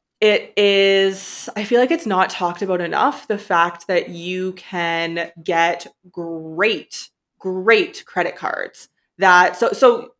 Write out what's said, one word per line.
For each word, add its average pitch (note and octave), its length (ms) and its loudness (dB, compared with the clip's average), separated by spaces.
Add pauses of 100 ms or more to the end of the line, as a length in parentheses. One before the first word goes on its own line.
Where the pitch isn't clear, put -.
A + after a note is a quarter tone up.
(200)
it G#3+ 360 2
is, G3 1000 2
I G#3 80 -6
feel A#3+ 160 2
like B3+ 100 2
it's E4 160 -2
not F#3 240 0
talked F3 320 -4
about F#3 180 -2
enough, F3 460 -2
the G3+ 120 -4
fact F3 500 -2
that F3+ 200 0
you F3+ 440 -6
can E3+ 800 -6 (100)
get E3+ 460 0 (240)
great, E3 1000 -6 (300)
great F#3 640 0
credit - 300 -4
cards. - 520 -8 (300)
That, F3+ 380 6
so, - 160 0
so A#3+ 480 2